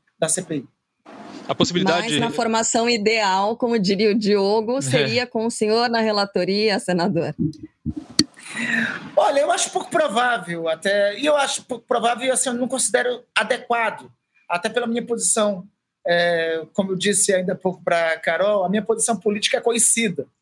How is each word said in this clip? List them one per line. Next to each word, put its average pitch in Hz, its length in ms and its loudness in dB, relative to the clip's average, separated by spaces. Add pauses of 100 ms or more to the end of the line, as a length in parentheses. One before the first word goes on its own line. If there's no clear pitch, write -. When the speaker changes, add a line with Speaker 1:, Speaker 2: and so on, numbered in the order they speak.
(180)
Speaker 1:
da 160 100 0
C - 120 -2
P - 160 -6
I. 123 120 -8 (800)
Speaker 2:
A 143 80 -2
possibilidade 185 540 2
Speaker 3:
Mas 147 100 0
na 233 120 0
formação 226 580 0
ideal, 214 680 2
como 233 220 0
diria 196 320 2
o 214 80 2
Diogo, 208 600 2
Speaker 2:
É. - 40 -2
Speaker 3:
seria 220 440 0
com 226 180 -4
o 233 60 0
senhor 226 400 2
na 226 100 2
relatoria, 202 800 0
senador? 165 560 0 (1800)
Speaker 1:
Olha, 269 260 4
eu 311 100 2
acho - 200 0
pouco - 200 -4
provável 220 760 0
até, 202 500 0
e 277 80 -2
eu 302 100 4
acho 269 280 0
pouco - 220 -10
provável 240 400 0
e, 262 40 0
assim, 254 180 0
eu 240 60 -2
não 247 120 -2
considero 247 560 0 (120)
adequado, 226 760 -2 (380)
até 175 220 -2
pela 240 160 -2
minha 233 180 -2
posição, 208 640 -2 (380)
é, 170 640 0
como 196 200 -2
eu 185 40 -2
disse 196 380 2
ainda 185 180 0
há 180 40 -4
pouco 185 280 -4
pra 165 340 0
Carol, 185 460 0
a 175 60 -2
minha 214 120 0
posição 220 360 0
política 208 400 0
é - 20 0
conhecida, 226 680 0 (160)